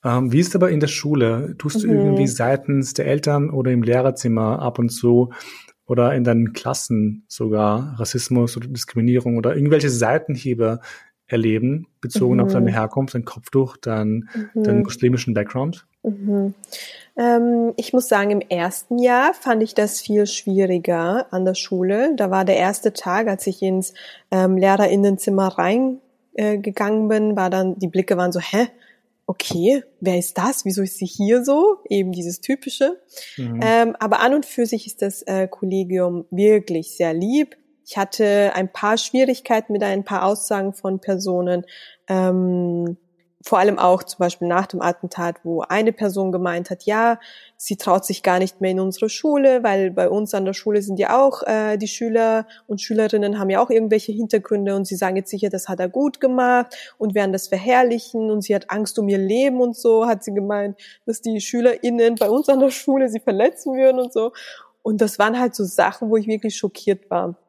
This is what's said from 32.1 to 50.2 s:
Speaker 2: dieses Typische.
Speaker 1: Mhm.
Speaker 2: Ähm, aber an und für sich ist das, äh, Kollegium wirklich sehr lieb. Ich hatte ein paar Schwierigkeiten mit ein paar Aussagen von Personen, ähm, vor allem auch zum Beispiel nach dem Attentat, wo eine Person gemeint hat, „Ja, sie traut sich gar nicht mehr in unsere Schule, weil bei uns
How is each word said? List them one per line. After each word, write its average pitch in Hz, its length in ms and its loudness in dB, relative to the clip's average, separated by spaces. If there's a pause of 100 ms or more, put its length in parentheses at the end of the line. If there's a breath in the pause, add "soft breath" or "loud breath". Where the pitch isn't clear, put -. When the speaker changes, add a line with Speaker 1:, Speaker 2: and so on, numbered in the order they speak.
Speaker 2:
dieses 175 280 -8
Typische. 269 600 -4 (380 loud breath)
Speaker 1:
Mhm. 120 240 -6
Speaker 2:
Ähm, 226 360 2
aber 208 220 0
an 247 140 4
und 294 100 0
für 240 220 -2
sich 226 200 -6
ist - 140 -12
das, 202 220 -4
äh, 190 260 -2
Kollegium 185 840 -2
wirklich 196 640 2
sehr 165 180 0
lieb. 233 420 0 (300)
Ich - 100 -10
hatte 202 580 2
ein 185 180 -2
paar 214 260 0
Schwierigkeiten 247 720 0
mit 208 100 0
ein 196 220 -2
paar 185 200 -4
Aussagen 196 500 -2
von 190 260 -4
Personen, 180 640 -2 (440 loud breath)
ähm, 180 880 0 (500)
vor 208 120 2
allem 196 200 2
auch 180 260 4
zum - 160 -10
Beispiel 175 280 -2
nach 185 180 0
dem 180 140 -8
Attentat, 175 640 -4
wo 165 160 -4
eine 220 320 0
Person 196 400 -2
gemeint 180 380 -4
hat, 180 140 -10
„Ja, 220 360 2 (380 loud breath)
sie - 180 -6
traut 190 300 0
sich - 160 -6
gar 180 160 2
nicht 185 240 -2
mehr 185 80 0
in 185 100 -2
unsere 190 300 -2
Schule, 269 520 2
weil 196 280 2
bei 185 180 2
uns 208 240 -2